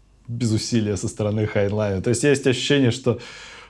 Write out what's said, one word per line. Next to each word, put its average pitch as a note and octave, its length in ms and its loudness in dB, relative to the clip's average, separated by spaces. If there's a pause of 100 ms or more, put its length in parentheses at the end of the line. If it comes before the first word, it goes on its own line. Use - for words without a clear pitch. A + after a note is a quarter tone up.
(280)
без A#2 240 -2
усилия G#2+ 440 0
со A2 120 -4
стороны G#2+ 400 -2
Хайнлайна. G2+ 520 0
То B2 100 0
есть A2+ 120 0
есть C#3+ 240 4
ощущение, C3 460 2
что A2 260 -2 (520)